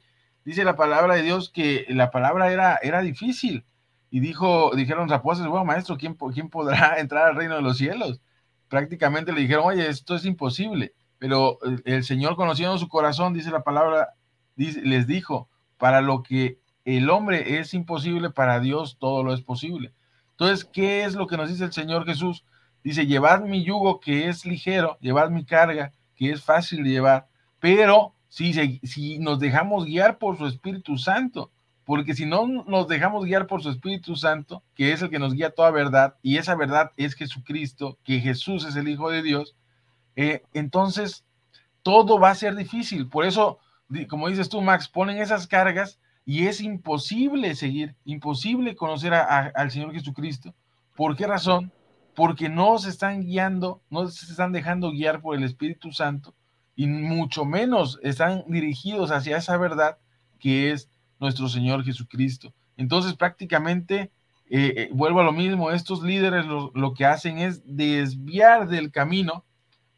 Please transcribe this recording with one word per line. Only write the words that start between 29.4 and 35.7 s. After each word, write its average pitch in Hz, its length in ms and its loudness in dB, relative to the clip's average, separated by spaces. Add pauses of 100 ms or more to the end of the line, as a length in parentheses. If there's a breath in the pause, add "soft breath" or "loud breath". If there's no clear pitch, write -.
guiar 185 340 4
por 190 180 -2
su 151 100 -6
Espíritu 151 520 -6
Santo, 226 540 -2 (320)
porque 147 300 -2
si 151 120 -4
no 190 200 0
nos 196 420 -2
dejamos 185 380 0
guiar 190 200 0
por 185 160 -6
su 151 80 -6
Espíritu 175 460 -8
Santo, 156 460 -4 (120)
que 139 180 0
es 160 100 -4
el 175 80 -4
que 151 80 -4
nos 135 160 -2
guía 160 140 -2
a - 20 -8
toda 165 200 4